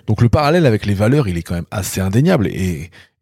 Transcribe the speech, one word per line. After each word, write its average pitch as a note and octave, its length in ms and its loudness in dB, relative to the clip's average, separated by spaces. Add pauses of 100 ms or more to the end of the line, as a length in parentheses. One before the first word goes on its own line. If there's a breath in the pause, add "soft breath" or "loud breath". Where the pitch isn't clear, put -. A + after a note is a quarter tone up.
Donc A2 140 0
le A#2 80 4
parallèle D#3 360 2
avec G#2+ 220 2
les G2+ 80 -2
valeurs, A2+ 320 2
il F2+ 100 -4
est E2 60 -4
quand F2 140 -6
même E2+ 160 -6
assez F#2+ 280 -6
indéniable. A2+ 460 2
Et, F2 460 -6 (300 loud breath)